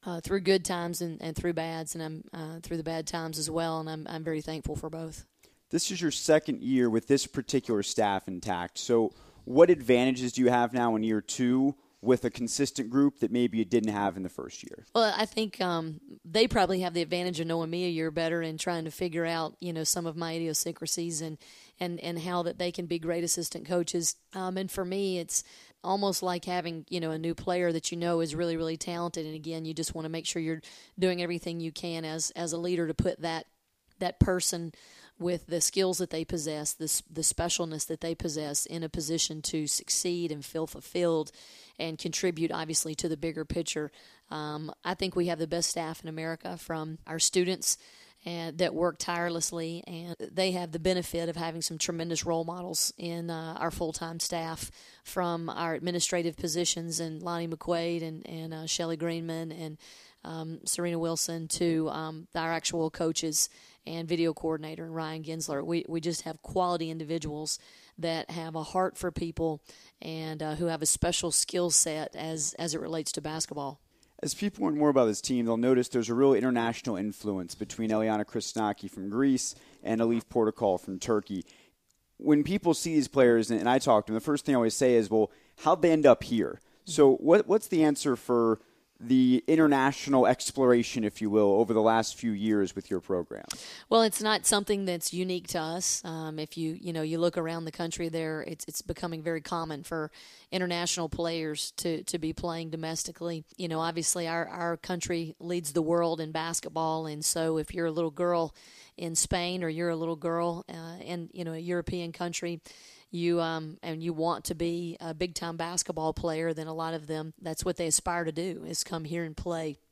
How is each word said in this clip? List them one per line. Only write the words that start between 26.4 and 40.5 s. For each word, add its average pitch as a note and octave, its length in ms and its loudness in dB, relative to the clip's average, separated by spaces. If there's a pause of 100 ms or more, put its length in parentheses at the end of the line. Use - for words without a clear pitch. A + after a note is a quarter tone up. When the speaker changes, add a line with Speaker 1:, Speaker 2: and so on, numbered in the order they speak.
Speaker 1:
having, E3+ 420 -4
you F3 120 -2
know, D#3+ 120 0
a D#3+ 60 -2
new E3 160 -2
player F3+ 380 0
that E3 200 -2
you E3+ 60 -6
know E3+ 220 2
is D#3 160 -2
really, E3 220 0
really D#3+ 200 -2
talented. E3+ 480 -4
And D#3 100 -8
again, D#3+ 300 -6
you D#3+ 80 -6
just D#3 220 -4
wanna D#3+ 120 -4
make D#3+ 200 -4
sure E3+ 140 -2
you're D#3+ 200 -2 (380)
doing F3+ 220 2
everything E3+ 380 -4
you E3 120 -4
can E3 340 -6
as, D#3 300 -4
as E3+ 180 -4
a E3+ 60 -4
leader E3+ 280 0
to D#3 60 -2
put - 300 0
that, E3 240 -2 (520)
that F3+ 200 -4
person F3 520 0 (480)
with F3 280 -2
the E3+ 120 0
skills F#3 380 2
that F3+ 140 -2
they D#3+ 120 -2
possess, D3+ 500 -4
the - 100 -8
s-, - 180 0 (100)
the D#3+ 100 -4
specialness E3 680 0
that D#3+ 140 -4
they E3 120 -2
possess D3+ 540 -4
in E3 160 -6
a D#3+ 60 -4
position D#3 520 -2
to D#3 240 -2
succeed E3+ 680 -2
and D3 140 -8
feel D#3+ 220 -4